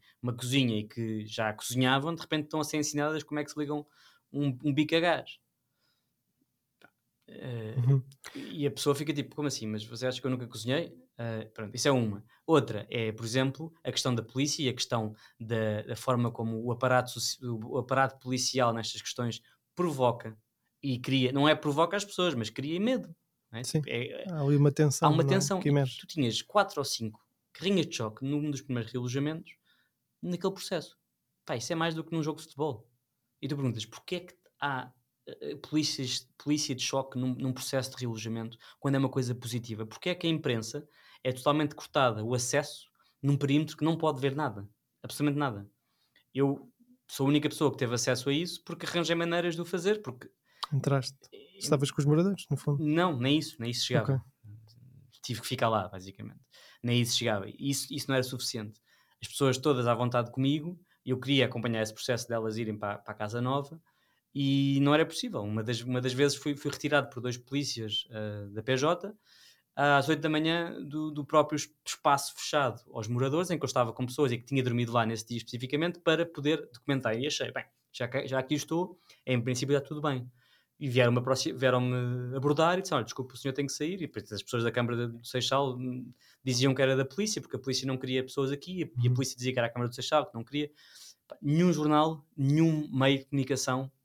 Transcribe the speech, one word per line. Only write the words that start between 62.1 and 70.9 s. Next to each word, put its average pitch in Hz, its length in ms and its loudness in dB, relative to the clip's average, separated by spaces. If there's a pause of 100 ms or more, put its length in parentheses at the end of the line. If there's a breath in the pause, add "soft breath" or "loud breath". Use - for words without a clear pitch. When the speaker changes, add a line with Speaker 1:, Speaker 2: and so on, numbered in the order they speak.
Speaker 1:
delas 110 300 -2
irem 110 200 -4
para, 104 200 -6
para - 160 -12
a - 20 -20
Casa 107 240 -6
Nova 139 400 -2 (540)
e 139 480 2
não 143 140 6
era 160 100 6
possível. 185 360 -6
Uma 107 220 -2
das, 117 180 -2
uma 127 200 -2
das 123 120 0
vezes 139 240 4
fui, 143 180 -4
fui - 160 -6
retirado 143 380 0
por 120 120 -12
dois 123 160 -4
polícias, 123 720 -4
eh, 104 420 -8
da 107 120 -8
P 131 120 2
J, 170 380 0 (640 soft breath)
às 143 340 6
oito 156 120 2
da 160 80 0
manhã 160 540 0
do, 151 280 -6